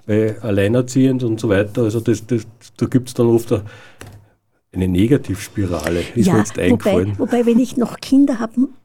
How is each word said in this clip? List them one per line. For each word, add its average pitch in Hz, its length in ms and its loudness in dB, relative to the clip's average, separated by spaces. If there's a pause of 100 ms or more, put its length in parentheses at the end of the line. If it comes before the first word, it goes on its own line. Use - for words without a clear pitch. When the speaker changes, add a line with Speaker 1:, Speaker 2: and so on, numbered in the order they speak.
Speaker 1:
weil 110 360 0
alleinerziehend 123 800 2
und 113 180 -2
so 120 80 0
weiter, 104 340 0
also 110 160 0
das, 110 260 0
das, 113 180 -2 (340)
da 123 80 -2
gibt's 123 300 -2
dann 120 120 2
oft 117 240 2
eine, 101 120 0 (1080)
eine 92 160 -2
Negativspirale, 90 1160 -2 (120)
ist 180 120 2
Speaker 2:
Ja, - 60 4
Speaker 1:
mir 110 60 4
jetzt - 200 -2
eingefallen. 214 580 2
Speaker 2:
wobei, 240 200 -2
wobei, 240 80 2
wenn 233 140 4
ich 254 180 -2
noch 226 240 -4
Kinder 269 380 2
habe, 240 280 -2 (180)